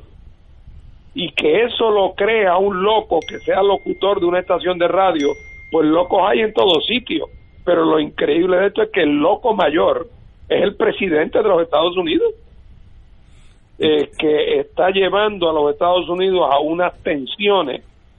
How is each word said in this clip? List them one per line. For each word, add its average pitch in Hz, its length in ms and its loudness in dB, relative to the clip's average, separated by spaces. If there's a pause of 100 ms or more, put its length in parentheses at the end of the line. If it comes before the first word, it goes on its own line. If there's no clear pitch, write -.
(1160)
Y 170 160 -8
que 165 320 0
eso 233 260 -2
lo 196 240 0
crea 202 440 0
un 190 260 -2
loco 214 440 0
que 143 120 -14
sea 190 240 0
locutor 190 560 0
de 170 80 0
una 180 140 0
estación 180 360 -2
de 170 100 0
radio, 170 420 0 (420)
pues 156 160 2
locos 175 360 2
hay 226 180 2
en 214 120 -2
todo 185 280 4
sitio. 185 440 -4 (380)
Pero 165 200 2
lo 160 160 2
increíble 170 580 0
de 196 100 2
esto 214 160 -2
es 214 80 -4
que 190 100 -2
el 147 160 2
loco 202 380 0
mayor 151 520 0 (400)
es - 140 0
el 196 140 0
presidente 180 640 0
de 208 80 2
los 170 140 2
Estados 170 340 0
Unidos, 320 340 0 (1500)
eh, 151 300 2 (100)
que 151 400 0
está 170 320 0
llevando 190 580 0
a 160 40 0
los 147 180 0
Estados 175 360 0
Unidos 180 440 0
a 143 80 4
unas 165 420 -2
tensiones 170 840 -2 (360)